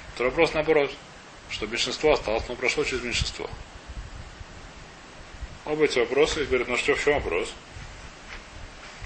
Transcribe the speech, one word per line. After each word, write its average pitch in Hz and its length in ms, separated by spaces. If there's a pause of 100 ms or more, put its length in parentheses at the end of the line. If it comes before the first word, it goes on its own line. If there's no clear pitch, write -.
(140)
Второй 123 180
вопрос 151 220
наоборот, 151 380 (580)
что - 160
меньшинство 117 480
осталось, 113 340
но 123 80
прошло 127 280
через 127 180
меньшинство. - 480 (2250)
Оба 151 200
эти 135 140
вопросы, 135 460
говорят, 120 220
ну 123 100
что, 135 180
в - 80
чем 147 120
вопрос? 98 360 (1500)